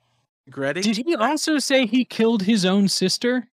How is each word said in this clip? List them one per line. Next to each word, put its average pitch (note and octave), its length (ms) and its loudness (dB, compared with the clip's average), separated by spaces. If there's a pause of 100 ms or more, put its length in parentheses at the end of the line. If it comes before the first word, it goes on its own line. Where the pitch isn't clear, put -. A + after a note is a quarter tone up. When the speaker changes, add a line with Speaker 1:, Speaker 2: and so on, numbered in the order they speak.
(460)
Speaker 1:
regretting. C#3 360 -6
Speaker 2:
Did G#3 140 0
he E4 180 -2
also D4 440 0
say C4 280 0
he A#3 180 2
killed A3+ 400 0
his G3+ 200 2
own G3 240 2
sister? A#3+ 580 -2 (120)